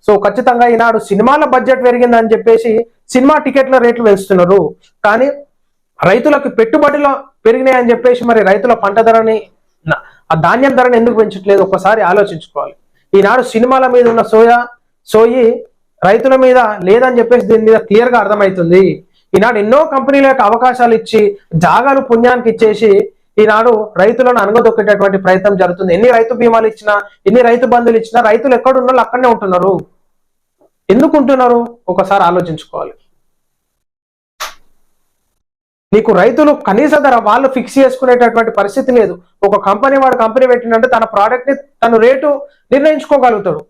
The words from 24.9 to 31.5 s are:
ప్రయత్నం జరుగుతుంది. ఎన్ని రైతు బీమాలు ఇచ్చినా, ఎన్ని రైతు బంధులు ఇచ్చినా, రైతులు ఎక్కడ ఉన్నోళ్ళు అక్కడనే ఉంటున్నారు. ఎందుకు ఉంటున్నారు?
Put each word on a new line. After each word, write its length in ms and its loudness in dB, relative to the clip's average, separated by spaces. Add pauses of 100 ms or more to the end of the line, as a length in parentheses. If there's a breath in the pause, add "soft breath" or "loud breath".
ప్రయత్నం 340 0
జరుగుతుంది. 340 -2
ఎన్ని 220 2
రైతు 240 -2
బీమాలు 320 2
ఇచ్చినా, 240 -4 (320 loud breath)
ఎన్ని 140 2
రైతు 320 0
బంధులు 260 2
ఇచ్చినా, 200 -4 (100)
రైతులు 260 0
ఎక్కడ 220 0
ఉన్నోళ్ళు 260 0
అక్కడనే 300 -2
ఉంటున్నారు. 380 -2 (1160)
ఎందుకు 280 2
ఉంటున్నారు? 420 0 (320)